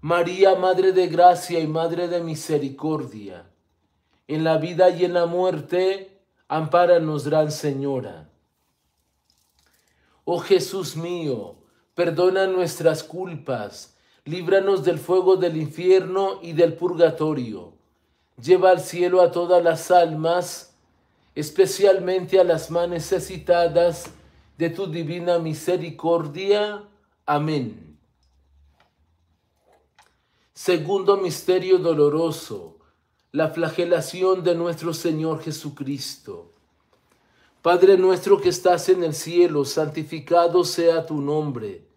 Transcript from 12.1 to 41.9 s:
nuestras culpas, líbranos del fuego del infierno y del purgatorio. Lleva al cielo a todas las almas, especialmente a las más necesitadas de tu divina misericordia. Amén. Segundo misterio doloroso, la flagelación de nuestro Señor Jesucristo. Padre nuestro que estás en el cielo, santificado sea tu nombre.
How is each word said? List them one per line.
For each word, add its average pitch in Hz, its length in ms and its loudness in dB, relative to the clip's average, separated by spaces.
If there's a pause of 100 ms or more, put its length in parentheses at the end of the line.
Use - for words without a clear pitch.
nuestras 170 560 0
culpas, 147 920 -12 (300)
líbranos 185 580 0
del 165 160 0
fuego 185 380 2
del 165 180 -2
infierno 185 880 0
y 170 100 -14
del 160 220 2
purgatorio. 156 1000 -2 (680)
Lleva 180 300 4
al 165 100 2
cielo 180 400 0
a 170 100 6
todas 175 320 2
las 165 280 0
almas, 170 840 0 (600)
especialmente 185 1040 0
a 180 40 6
las - 260 0
más 175 180 -2
necesitadas 170 1160 0 (520)
de 165 120 -2
tu 190 180 -8
divina 170 520 -4
misericordia. 170 1400 -2 (420)
Amén. 147 720 -4 (2500)
Segundo 185 640 0
misterio 185 640 0
doloroso, 147 1000 -2 (540)
la 156 180 -2
flagelación 175 920 -2
de 175 100 2
nuestro 170 400 -4
Señor 160 480 -4
Jesucristo. 135 1120 -12 (1120)
Padre 180 340 6
nuestro 185 420 4
que 180 100 0
estás 180 400 0
en 180 140 2
el 156 120 -4
cielo, 160 500 0
santificado 160 1000 0
sea 165 440 0
tu 151 120 -6
nombre. 135 760 -6